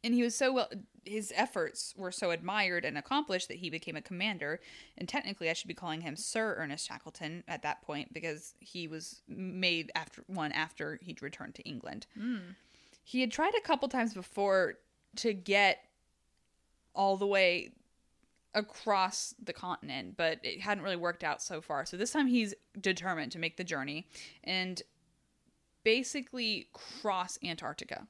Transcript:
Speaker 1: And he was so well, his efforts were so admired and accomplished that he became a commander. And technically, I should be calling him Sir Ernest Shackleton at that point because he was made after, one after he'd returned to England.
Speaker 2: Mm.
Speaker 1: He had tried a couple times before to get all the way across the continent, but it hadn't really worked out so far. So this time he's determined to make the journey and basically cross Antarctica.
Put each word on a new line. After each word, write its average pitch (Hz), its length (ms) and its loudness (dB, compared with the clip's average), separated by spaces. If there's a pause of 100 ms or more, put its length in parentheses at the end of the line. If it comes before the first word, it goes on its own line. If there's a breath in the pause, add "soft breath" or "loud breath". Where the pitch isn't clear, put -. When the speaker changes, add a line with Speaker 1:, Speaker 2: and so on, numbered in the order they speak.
Speaker 1:
And 233 100 4
he 247 100 8
was 233 140 4
so 262 160 4
well, 247 180 2 (360)
his 208 280 -4
efforts - 600 0
were 185 160 -6
so 180 180 0
admired 180 540 2
and 147 140 -2
accomplished 226 500 0
that - 80 -8
he 175 140 -6
became 160 260 -6
a 147 60 -8
commander. 175 580 -4 (380 loud breath)
And 175 100 -6
technically, 196 400 -2
I 165 60 2
should - 140 -6
be 175 60 -8
calling 165 280 -6
him 156 120 -8
Sir 220 420 -2
Ernest 151 300 -6
Shackleton 165 640 -10
at 170 140 -6
that 151 180 -2
point - 320 -6
because 160 480 -8
he 175 260 -10
was 160 400 -10
made 180 680 -2
after, - 320 -6
one 165 260 -2
after 156 480 -4
he'd 180 220 -12
returned - 320 -12
to - 80 -16
England. - 440 -10 (120)
Speaker 2:
Mm. 202 360 -4 (480 soft breath)
Speaker 1:
He 254 200 0
had 240 100 2
tried 359 220 2
a 440 80 4
couple 277 260 2
times 233 240 2
before 190 680 4 (380)
to 226 160 2
get 196 500 6 (1120)
all 196 220 6
the 202 100 2
way 190 460 6 (800)
across 202 920 0
the 170 120 -6
continent, 135 640 -6
but 160 260 4
it - 160 -4
hadn't 196 240 0
really 190 120 0
worked 175 280 -2
out 151 180 0
so 160 200 -6
far. 139 240 -2
So - 100 -8
this 220 160 0
time 294 140 4
he's 226 280 4 (240)
determined 175 540 0
to 170 60 -8
make 165 180 -2
the 180 80 -4
journey 151 420 -4 (360 loud breath)
and 185 400 -2 (1000)
basically 247 920 2
cross - 680 -2
Antarctica. 165 680 -6